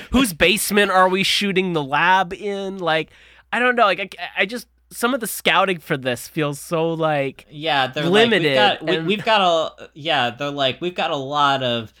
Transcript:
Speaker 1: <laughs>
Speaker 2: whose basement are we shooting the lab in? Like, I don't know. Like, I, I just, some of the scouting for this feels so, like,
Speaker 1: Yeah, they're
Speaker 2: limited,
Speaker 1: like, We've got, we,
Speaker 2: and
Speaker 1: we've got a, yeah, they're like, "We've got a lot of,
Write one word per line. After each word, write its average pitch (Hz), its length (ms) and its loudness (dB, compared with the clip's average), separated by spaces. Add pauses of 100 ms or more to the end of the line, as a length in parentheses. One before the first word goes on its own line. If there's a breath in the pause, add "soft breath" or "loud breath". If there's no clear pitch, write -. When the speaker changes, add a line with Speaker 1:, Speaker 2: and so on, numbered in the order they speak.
Speaker 1:
<laughs> - 60 -20
Speaker 2:
whose 233 220 2
basement 196 580 2
are 185 180 6
we 190 140 0
shooting 190 500 0
the 151 100 -2
lab 175 480 2
in? 196 460 -8
Like, 160 320 -2 (420 soft breath)
I 214 60 -2
don't 247 180 0
know. 233 100 4
Like, 190 340 -2
I, 175 220 -4
I 202 40 0
just, 226 220 -8 (240)
some 247 240 -2
of 247 40 -2
the 214 60 -8
scouting 185 540 0
for 151 180 -4
this 127 300 -6
feels 147 320 -4
so, 165 340 -2
like, 151 560 -4
Speaker 1:
Yeah, 147 380 0
they're 151 200 -4
Speaker 2:
limited, 185 480 4
Speaker 1:
like, 196 260 2
We've - 0 -
got, - 100 -14
we, 190 60 0
Speaker 2:
and 160 100 -4
Speaker 1:
we've 202 180 0
got 220 160 4 (400)
a, - 140 -18
yeah, 143 340 0
they're 143 220 -6
like, 135 280 -2
"We've 175 140 -6
got 175 160 -4
a 160 80 -4
lot 139 460 0
of, 117 360 -2